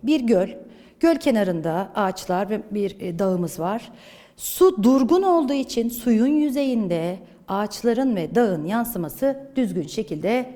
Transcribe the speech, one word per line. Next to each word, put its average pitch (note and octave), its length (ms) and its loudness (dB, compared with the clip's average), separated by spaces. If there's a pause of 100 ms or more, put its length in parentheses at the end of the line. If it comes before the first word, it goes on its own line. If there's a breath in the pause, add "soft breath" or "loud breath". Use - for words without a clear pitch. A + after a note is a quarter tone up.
bir C#4+ 180 2
göl, G#3+ 280 2 (500 loud breath)
göl E4 160 4
kenarında F#3 800 0
ağaçlar F#3+ 540 -2
ve A3 120 -4 (100)
bir, G3+ 280 -4
e, F3 200 -8
dağımız F#3 400 -2
var. G3 320 -6 (460 loud breath)
Su F4+ 460 2
durgun C4+ 380 6
olduğu E4 320 2
için A#3+ 360 -2
suyun A#3 380 2
yüzeyinde B3 920 0 (280 loud breath)
ağaçların A3 680 0
ve E3+ 200 -4
dağın F#3+ 300 2
yansıması A#3 760 -4 (160)
düzgün F#3 320 -2
şekilde G#3+ 680 -4